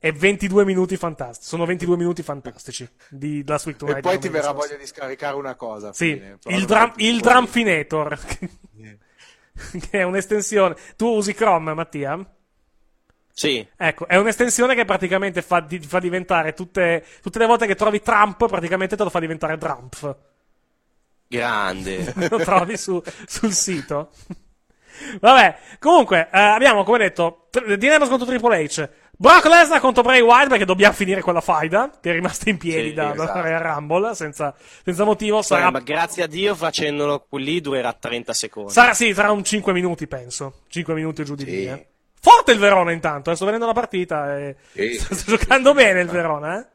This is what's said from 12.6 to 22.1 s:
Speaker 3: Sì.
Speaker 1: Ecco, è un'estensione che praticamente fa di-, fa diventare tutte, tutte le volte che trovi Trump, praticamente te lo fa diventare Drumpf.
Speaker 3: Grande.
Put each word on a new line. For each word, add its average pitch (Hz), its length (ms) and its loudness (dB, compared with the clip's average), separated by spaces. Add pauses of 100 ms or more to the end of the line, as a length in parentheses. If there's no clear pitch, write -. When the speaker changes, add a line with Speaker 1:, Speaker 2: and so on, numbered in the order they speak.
Speaker 3:
Sì. 127 320 -4 (100)
Speaker 1:
Ecco, 165 320 -4
è 175 80 2
un'estensione 240 580 2
che 233 100 0
praticamente 190 560 -2
fa 175 200 0
di-, 160 200 -10
fa 151 200 -4
diventare 175 520 -2
tutte, 170 520 -2 (180)
tutte 196 160 -10
le 226 80 4
volte 226 200 4
che 196 100 0
trovi 208 260 0
Trump, 208 440 2
praticamente 185 500 -4
te 208 80 -2
lo 175 60 -4
fa 175 100 -2
diventare 160 360 -6
Drumpf. 139 600 -10 (1120)
Speaker 3:
Grande. 95 880 -4